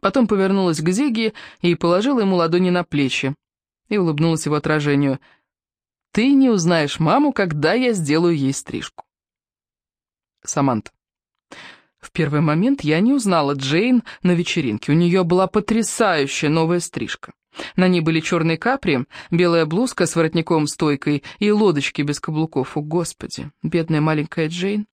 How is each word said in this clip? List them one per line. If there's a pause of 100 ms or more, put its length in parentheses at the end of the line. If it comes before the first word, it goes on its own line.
потом
повернулась
к
Зигги (260)
и
положила
ему
ладони
на
плечи, (540)
и
улыбнулась
его
отражению. (960)
"Ты
не
узнаешь
маму,
когда
я
сделаю
ей
стрижку". (1400)
Саманта. (1040)
В
первый
момент
я
не
узнала
Джейн (200)
на
вечеринке.
У
нее
была
потрясающая
новая
стрижка. (440)
На
ней
были
черные
капри, (240)
белая
блузка
с
воротником-стойкой (160)
и
лодочки
без
каблуков.
О,
Господи, (120)
бедная
маленькая
Джейн.